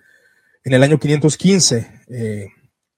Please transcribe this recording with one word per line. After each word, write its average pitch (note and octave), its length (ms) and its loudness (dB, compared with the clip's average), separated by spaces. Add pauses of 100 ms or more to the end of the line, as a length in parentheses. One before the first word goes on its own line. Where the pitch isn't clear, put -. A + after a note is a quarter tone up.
(640)
en C3 80 -2
el C3 100 4
año C#3+ 160 2
quinientos D3 380 0
quince, E3+ 520 0 (200)
eh, G#2+ 400 -10 (480)